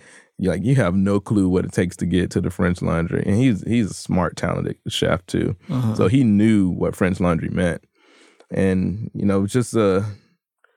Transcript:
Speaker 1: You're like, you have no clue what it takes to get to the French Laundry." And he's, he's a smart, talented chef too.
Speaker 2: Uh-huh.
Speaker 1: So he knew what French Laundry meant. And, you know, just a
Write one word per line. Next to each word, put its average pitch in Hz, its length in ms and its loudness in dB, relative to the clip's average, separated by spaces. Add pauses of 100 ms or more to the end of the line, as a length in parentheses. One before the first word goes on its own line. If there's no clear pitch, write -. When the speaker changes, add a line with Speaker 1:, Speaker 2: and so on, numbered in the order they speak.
(400)
Speaker 1:
You're 90 140 0
like, 85 100 -4
you 131 120 2
have 95 200 2
no 98 240 2
clue 98 280 2
what 90 160 2
it 92 100 -6
takes 90 240 -2
to - 80 -4
get 87 260 0
to 95 100 0
the 90 80 -2
French 87 320 -2
Laundry." 82 440 -2
And 98 100 0
he's, 120 280 2
he's 107 280 0
a - 20 -10
smart, 90 420 -2
talented 87 420 -4 (100)
chef 85 400 -2
too. - 280 -2 (140)
Speaker 2:
Uh-huh. 127 260 0
Speaker 1:
So 104 120 2
he 131 160 4
knew 104 460 4
what 85 260 -2
French 87 240 0
Laundry 87 300 0
meant. 82 340 -2 (640)
And, 95 640 -2
you - 120 -4
know, 98 200 2
just 120 300 -2
a 101 300 2 (720)